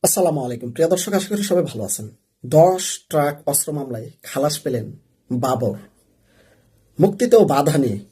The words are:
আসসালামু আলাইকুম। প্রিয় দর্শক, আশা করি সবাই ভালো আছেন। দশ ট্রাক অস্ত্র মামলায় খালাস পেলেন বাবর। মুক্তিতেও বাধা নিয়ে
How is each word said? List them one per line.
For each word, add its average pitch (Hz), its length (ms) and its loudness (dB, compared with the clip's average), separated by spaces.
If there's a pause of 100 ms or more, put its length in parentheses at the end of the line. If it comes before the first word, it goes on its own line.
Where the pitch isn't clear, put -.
আসসালামু 170 420 0
আলাইকুম। 123 260 -8
প্রিয় 160 180 0
দর্শক, 180 260 -2
আশা 185 160 -2
করি 208 120 -4
সবাই 180 280 0
ভালো 110 140 -10
আছেন। 107 220 -8 (380)
দশ 170 380 4 (260)
ট্রাক 147 260 0 (120)
অস্ত্র 143 260 -2
মামলায় 131 360 -8 (140)
খালাস 147 380 -2
পেলেন 120 260 -4 (440)
বাবর। 123 460 -2 (1200)
মুক্তিতেও 214 460 4
বাধা 147 340 2
নিয়ে 113 200 0 (140)